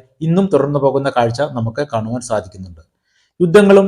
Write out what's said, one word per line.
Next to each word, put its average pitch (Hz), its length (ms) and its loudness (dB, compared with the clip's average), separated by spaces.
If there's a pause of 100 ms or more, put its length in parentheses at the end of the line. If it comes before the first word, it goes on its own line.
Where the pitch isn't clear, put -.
(220)
ഇന്നും 165 240 0
തുടർന്നു 143 340 0
പോകുന്ന 139 300 0
കാഴ്ച 120 320 -2
നമുക്ക് 127 460 -6
കാണുവാൻ 113 340 -8
സാധിക്കുന്നുണ്ട്. 95 600 -10 (580)
യുദ്ധങ്ങളും 196 480 4